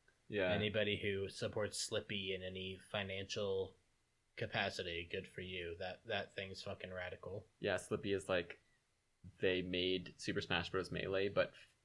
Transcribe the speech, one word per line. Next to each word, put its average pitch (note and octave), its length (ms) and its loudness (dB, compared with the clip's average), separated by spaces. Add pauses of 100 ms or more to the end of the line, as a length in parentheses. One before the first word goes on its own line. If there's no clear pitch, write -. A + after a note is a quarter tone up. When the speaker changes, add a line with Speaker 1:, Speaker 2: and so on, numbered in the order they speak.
(280)
Speaker 1:
Yeah. F#2+ 260 4
Speaker 2:
Anybody G#2 480 4
who G2 280 0
supports G#2 500 -2
Slippy G2+ 560 -2
in F#2 60 -4
any F#2 380 -6 (120)
financial G2 840 0 (640)
capacity, F#2+ 720 -2
good F#2+ 160 -4
for - 140 -10
you. F2+ 380 -6
That, F#2 280 -6
that G2+ 280 -2
thing's F#2+ 260 -6
fucking F#2 320 -6
radical. F#2 520 -8 (140)
Speaker 1:
Yeah, F#2+ 180 2
Slippy G2 360 0
is, F#2+ 160 2
like, F2+ 280 2 (840)
they F#2 220 4
made F2+ 560 2
Super G2+ 240 -2
Smash - 280 2
Bros F#2 220 0
Melee, G2 380 2
but F#2 200 4
f-, - 180 -20 (180)